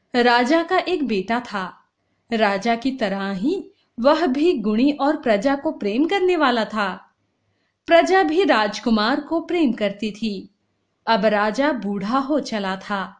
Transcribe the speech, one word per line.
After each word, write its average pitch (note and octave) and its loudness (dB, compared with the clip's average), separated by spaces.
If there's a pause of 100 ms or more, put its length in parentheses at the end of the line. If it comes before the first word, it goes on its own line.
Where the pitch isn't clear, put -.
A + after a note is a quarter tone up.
(140)
राजा B3 4
का F4+ 0
एक D#4 -2
बेटा G#3+ -2
था। F#3+ -10 (420)
राजा A3 2
की B3 -2
तरह G3 -4
ही C4+ -4 (300)
वह D#4 4
भी D4 2
गुणी A3+ 2
और D4 0
प्रजा C4 0
को D4 -4
प्रेम A#3+ -2
करने F#4 2
वाला A#3+ 2
था। G3 -6 (680)
प्रजा E4+ 4
भी D#4+ 2
राजकुमार A3 0
को D#4+ -4
प्रेम E4 0
करती G#3 -4
थी। G3+ -8 (520)
अब A3 2
राजा G#3+ 0
बूढ़ा G3+ -4
हो C4+ 0
चला G3 -6
था। F#3+ -8